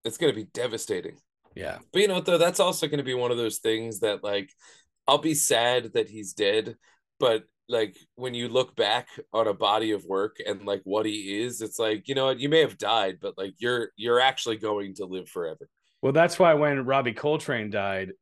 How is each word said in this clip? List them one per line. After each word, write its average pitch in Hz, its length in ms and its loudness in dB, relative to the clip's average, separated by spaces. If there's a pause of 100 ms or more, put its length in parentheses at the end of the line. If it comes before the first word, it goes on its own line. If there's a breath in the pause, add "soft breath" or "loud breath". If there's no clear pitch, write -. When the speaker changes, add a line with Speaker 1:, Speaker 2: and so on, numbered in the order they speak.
Speaker 1:
It's 117 140 -8
gonna 143 160 2
be 107 120 -6
devastating. 107 720 -6 (380)
Speaker 2:
Yeah. - 240 -8 (120)
Speaker 1:
But 185 100 4
you 208 60 6
know 190 80 0
what, 170 100 -2
though? 175 120 4
That's 175 220 4
also 175 280 2
gonna 143 160 -2
be 127 120 -4
one 123 160 0
of 120 60 0
those 113 220 -2
things 113 420 -2
that, 104 220 0
like, 101 280 -4 (560 soft breath)
I'll 139 120 4
be 160 160 -2
sad 120 580 2
that 110 160 0
he's 107 240 -14
dead, 107 440 0 (420)
but, 113 260 2 (220)
like, 110 300 -2 (180)
when 123 200 -8
you 120 120 -6
look 127 280 0
back 113 320 0 (260)
on 110 140 2
a 104 80 0
body 107 360 0
of 95 140 -2
work 95 400 -4
and, 101 220 -6
like, 98 160 -2
what 107 240 -2
he 104 340 -6
is, 117 200 -6
it's 110 180 -10
like, 107 280 -2
you 135 60 0
know 135 120 4
what? 131 140 0
You 139 100 -2
may 160 100 6
have - 180 2
died, 101 420 0
but, 95 200 -8
like, 95 180 -6
you're, 117 380 -2
you're 117 240 2
actually 127 380 2
going 101 380 -4
to 101 100 -8
live 90 240 -8
forever. 82 380 -8 (340)
Speaker 2:
Well, 131 120 0
that's 170 240 4
why 170 160 8
when 143 320 2
Robbie 131 280 0
Coltrane 143 580 -2
died 98 400 -4 (100)